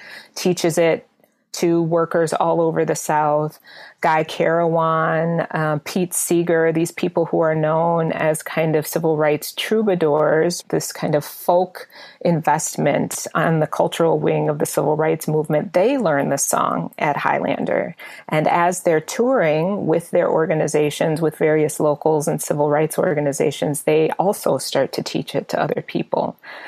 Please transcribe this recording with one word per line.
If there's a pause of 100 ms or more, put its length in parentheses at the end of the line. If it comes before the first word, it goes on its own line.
(360)
teaches
it (460)
to
workers
all
over
the
South. (440)
Guy
Carawan,
uh,
Pete
Seeger,
these
people
who
are
known
as
kind
of
civil
rights
troubadours,
this
kind
of
folk (360)
investment
on
the
cultural
wing
of
the
civil
rights
movement,
they
learn
the
song
at
Highlander. (360)
And
as
they're
touring
with
their
organizations,
with
various
locals
and
civil
rights
organizations,
they
also
start
to
teach
it
to
other
people. (300)